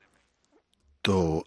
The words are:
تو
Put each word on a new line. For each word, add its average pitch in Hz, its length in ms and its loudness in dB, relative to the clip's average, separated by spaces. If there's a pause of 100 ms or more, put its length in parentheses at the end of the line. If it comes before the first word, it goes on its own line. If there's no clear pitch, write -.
(1040)
تو 85 440 0